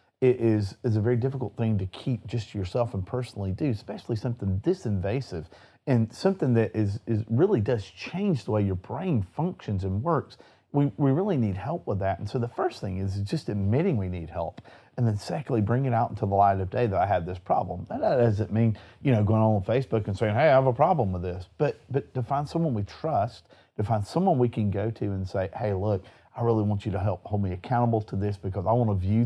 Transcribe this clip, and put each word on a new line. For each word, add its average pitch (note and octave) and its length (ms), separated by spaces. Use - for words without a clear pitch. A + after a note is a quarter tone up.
it B2 200
is, G#2+ 420
is A2+ 140
a A2 40
very B2 160
difficult B2 400
thing A2 220
to F#2+ 80
keep - 400
just A2 240
to - 80
yourself A#2 360
and F2+ 120
personally G#2 460
do, A#2 180
especially A#2+ 460
something G2+ 480
this F#3 200
invasive G2 640
and A2+ 260
something F#3+ 420
that A2+ 200
is, G#2+ 320
is G#2+ 240
really D#3 300
does G#2 240
change F#3 600
the - 60
way G#2+ 120
your G2 120
brain B2+ 500
functions B2+ 500
and F#2+ 180
works. D#3 340
We, C#3+ 260
we C#3 140
really F3+ 260
need G#2 180
help A#2 300
with G2 140
that. F#2+ 180
And G#2 100
so C3+ 100
the A#2 100
first - 340
thing F#2+ 160
is G2 240
just D3 260
admitting A#2 480
we F#2+ 140
need E2+ 180
help. E2+ 320
And B2 80
then A2 100
secondly, C3+ 460
bring A#2+ 240
it B2 80
out A#2 160
into A2 160
the G2 80
light G2 260
of F#2 80
day A#2 180
that F#2+ 140
I F#2 60
have F#2 180
this F2+ 140
problem. - 500
That B3+ 120
doesn't A#2+ 520
mean, A2 240
you C3+ 120
know, G#2+ 120
going A2 160
on A2 220
Facebook A2+ 460
and F#2+ 100
saying, G#2+ 160
"Hey, A#2+ 140
I D3 40
have C3 140
a C3 60
problem C#3 400
with F2 100
this." F2+ 340
But, D3 320
but C#3 260
to C3 80
find C#3+ 240
someone E3 280
we G#2 80
trust, B2 640
to - 60
find G2+ 220
someone F3 320
we B2 120
can G#2+ 200
go G2 200
to A2 140
and G2 220
say, F#2+ 300
"Hey, A2 160
look, G2 320
I A#2+ 60
really A2+ 220
want G#2 200
you G#2 80
to F#2+ 60
help F#2 260
hold G2+ 180
me F#2+ 100
accountable A#2 500
to - 140
this G2+ 200
because F#2+ 300
I G#2+ 60
wanna A#2 220
view G2 320